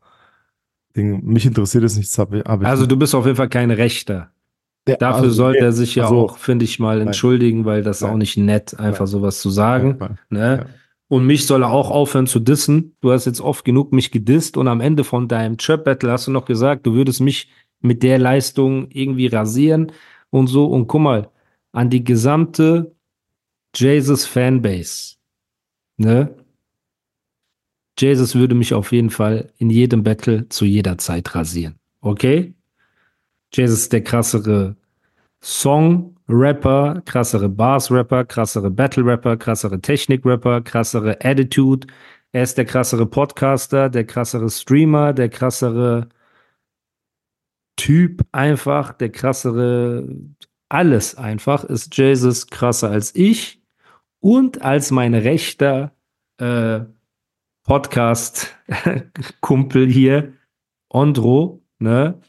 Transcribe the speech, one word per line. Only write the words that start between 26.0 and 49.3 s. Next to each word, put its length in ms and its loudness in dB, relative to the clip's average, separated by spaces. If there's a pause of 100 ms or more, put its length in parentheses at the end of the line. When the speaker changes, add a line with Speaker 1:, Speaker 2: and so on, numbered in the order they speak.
Speaker 2:
Jesus 360 2
würde 200 4
mich 180 0
auf 180 -2
jeden 180 2
Fall 480 -2
in 120 0
jedem 340 2
Battle 460 0
zu 160 -2
jeder 320 0
Zeit 380 -6
rasieren, 400 -6 (260)
okay? 520 0 (1000)
Jesus 280 2
ist 120 -8
der 100 2
krassere 720 -2 (680)
Song-Rapper, 1600 2
krassere 440 -2
Bars-Rapper, 760 0
krassere 460 -4
Battle-Rapper, 680 0
krassere 420 -4
Technik-Rapper, 840 0
krassere 640 -2
Attitude. 640 0 (440)
Er 120 0
ist 140 -6
der 80 0
krassere 400 0
Podcaster, 840 0
der 160 -2
krassere 440 -4
Streamer, 640 2
der 160 0
krassere 800 -2 (1700)
Typ 540 2
einfach, 600 -2
der 160 -6
krassere, 960 -2 (640)